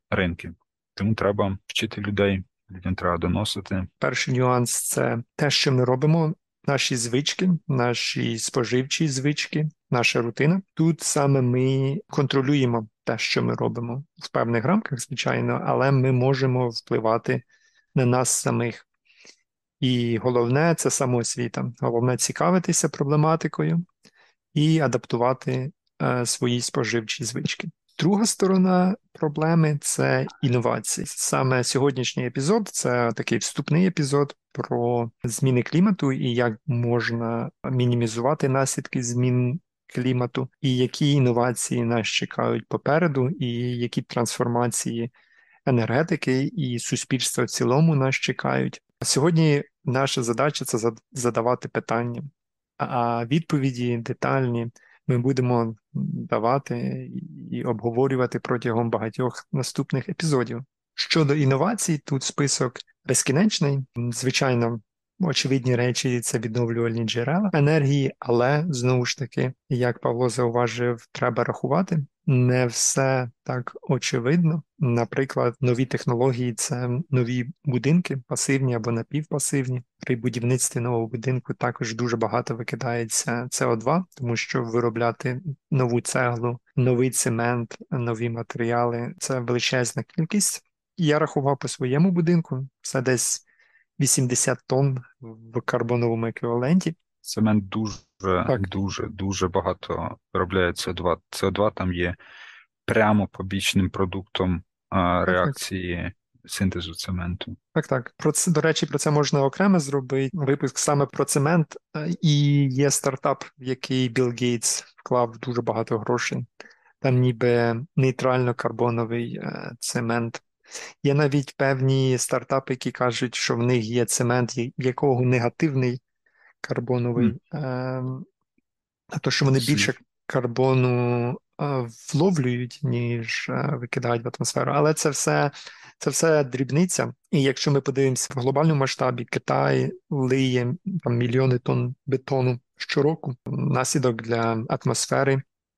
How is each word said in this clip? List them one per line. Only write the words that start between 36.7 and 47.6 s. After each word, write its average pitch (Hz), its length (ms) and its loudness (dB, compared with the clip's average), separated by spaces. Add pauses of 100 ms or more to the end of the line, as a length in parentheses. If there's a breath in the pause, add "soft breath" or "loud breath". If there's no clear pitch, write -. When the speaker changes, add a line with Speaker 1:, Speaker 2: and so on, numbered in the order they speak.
Speaker 2:
мінімізувати 123 840 0
наслідки 135 540 -2
змін 123 560 0 (360)
клімату, 123 540 -2 (120)
і 131 160 2
які 127 340 2
інновації 123 720 2
нас 117 240 0
чекають 117 600 -2
попереду, 139 640 2
і 123 480 -4
які 120 240 -2
трансформації 120 1080 -2 (540 soft breath)
енергетики 131 800 2
і 135 360 -2
суспільства - 640 -2
в 110 60 -4
цілому 143 460 2